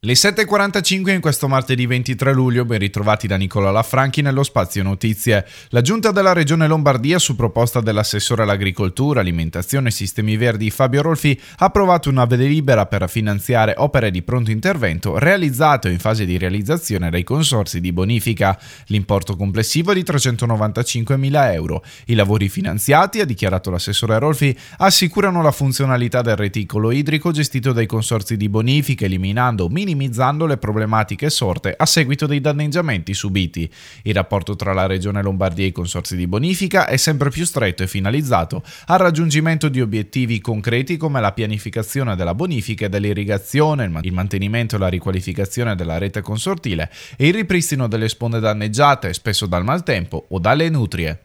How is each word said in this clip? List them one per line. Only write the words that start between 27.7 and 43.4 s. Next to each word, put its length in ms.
dai 140
consorzi 500
di 100
bonifica, 560
eliminando 640
o 20
minimizzando 300
le 600
problematiche 760
sorte 440
a 120
seguito 400
dei 120
danneggiamenti 760
subiti. 520
Il 100
rapporto 420
tra 160
la 140
Regione 380
Lombardia 420
e 40
i 20
consorzi 440
di 120
bonifica 580
è 120
sempre 340
più 140
stretto 360
e 60
finalizzato 720
al 140
raggiungimento 720
di 120
obiettivi 580
concreti 580
come 220
la 120
pianificazione 840
della 200
bonifica 500
e 40
dell'irrigazione, 960